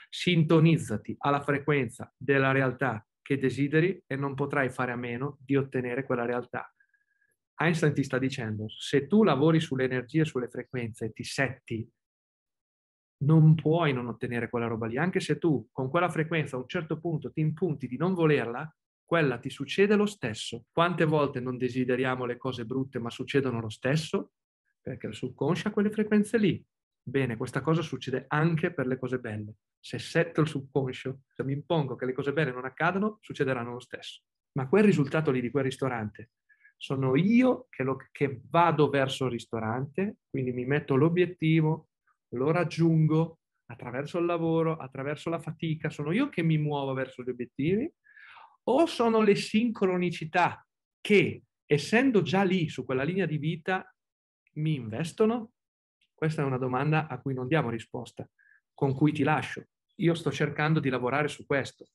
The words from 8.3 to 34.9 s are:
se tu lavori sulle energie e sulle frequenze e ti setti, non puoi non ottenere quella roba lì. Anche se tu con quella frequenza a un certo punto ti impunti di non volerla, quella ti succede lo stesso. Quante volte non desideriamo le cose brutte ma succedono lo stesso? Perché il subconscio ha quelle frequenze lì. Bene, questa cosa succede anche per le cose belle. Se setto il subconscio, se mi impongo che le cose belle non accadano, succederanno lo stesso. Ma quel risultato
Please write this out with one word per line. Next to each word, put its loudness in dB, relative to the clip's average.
se -2
tu 6
lavori 4
sulle -2
energie -2
e 2
sulle -4
frequenze -8
e -8
ti -12
setti, -6
non 8
puoi 2
non -4
ottenere -6
quella -4
roba -4
lì. -6
Anche -2
se -2
tu 0
con -6
quella 0
frequenza -2
a -6
un -10
certo -6
punto -6
ti -6
impunti -2
di -8
non 0
volerla, 0
quella 2
ti -10
succede 2
lo 4
stesso. -6
Quante 2
volte 2
non -4
desideriamo 0
le -6
cose -6
brutte -4
ma -6
succedono -2
lo -6
stesso? -2
Perché -10
il -8
subconscio -2
ha -2
quelle 0
frequenze 2
lì. 2
Bene, -2
questa -4
cosa 2
succede -6
anche 0
per -4
le -2
cose -4
belle. -8
Se -10
setto 0
il 2
subconscio, -6
se -6
mi -4
impongo -2
che -8
le -2
cose -2
belle 0
non -8
accadano, -2
succederanno -4
lo -10
stesso. -16
Ma -4
quel 6
risultato 4